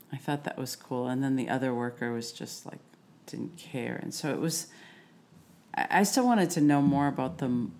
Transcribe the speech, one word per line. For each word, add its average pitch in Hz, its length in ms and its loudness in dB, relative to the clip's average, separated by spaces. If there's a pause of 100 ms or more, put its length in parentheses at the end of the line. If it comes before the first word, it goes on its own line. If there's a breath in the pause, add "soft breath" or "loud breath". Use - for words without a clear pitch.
(140)
I - 20 -4
thought 147 300 -4
that - 120 -6
was 127 200 -6
cool. 127 320 -4
And 127 120 -2
then 135 140 2
the 131 140 0
other 131 260 0
worker 120 380 -4
was 117 180 -6
just, - 340 -12
like, - 140 -14 (460)
didn't - 320 -10
care. 120 440 -6
And - 120 -8
so - 180 -4
it - 80 -2
was, 165 280 -2 (1080 loud breath)
I, - 160 0
I 185 120 6
still 247 220 2
wanted 214 260 4
to 165 100 0
know 147 200 6
more 143 280 4
about 131 300 -4
the, 123 280 0 (120)